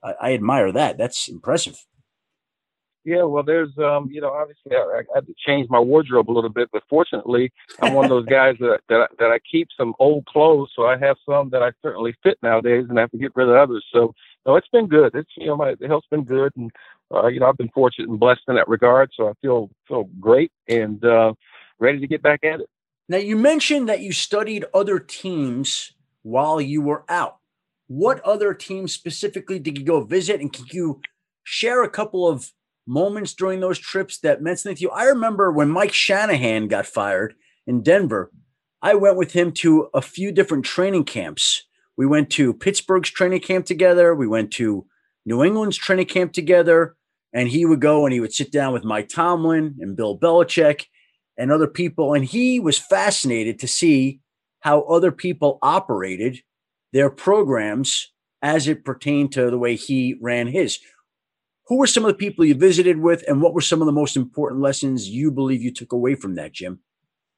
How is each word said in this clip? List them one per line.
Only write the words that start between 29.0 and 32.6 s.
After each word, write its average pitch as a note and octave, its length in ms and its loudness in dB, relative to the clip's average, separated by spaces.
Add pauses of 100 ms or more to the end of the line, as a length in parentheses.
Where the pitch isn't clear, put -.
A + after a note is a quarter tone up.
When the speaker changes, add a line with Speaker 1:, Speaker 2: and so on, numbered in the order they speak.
Speaker 1:
did C#3+ 180 -8
you C#3 60 -10
go D3 220 0
visit, F3+ 340 -2
and C#3+ 140 -8
can B2 180 -18
you D#3+ 300 -6 (420)
share A#3+ 400 -2
a G3+ 60 -2
couple G3+ 360 -4
of D3+ 280 -2 (340)